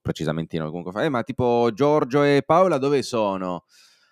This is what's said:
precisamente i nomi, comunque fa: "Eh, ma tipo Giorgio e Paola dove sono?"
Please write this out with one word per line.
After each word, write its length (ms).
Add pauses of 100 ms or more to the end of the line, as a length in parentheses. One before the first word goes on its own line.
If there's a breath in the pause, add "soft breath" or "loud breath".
precisamente 540
i 60
nomi, 100
comunque 220
fa: 100
"Eh, 60
ma 160
tipo 500
Giorgio 480
e 240
Paola 320
dove 240
sono?" 600 (480 soft breath)